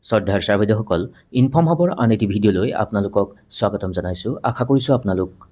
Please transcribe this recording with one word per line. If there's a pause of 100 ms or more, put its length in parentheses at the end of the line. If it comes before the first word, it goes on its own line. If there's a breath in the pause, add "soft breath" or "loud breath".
শ্ৰদ্ধাৰ
ছাৰ
বাইদেউসকল। (320 soft breath)
ইনফৰ্ম
হাবৰ
আন
এটি
ভিডিঅ'লৈ
আপোনালোকক (240 soft breath)
স্বাগতম
জনাইছোঁ। (100)
আশা
কৰিছোঁ
আপোনালোক (220)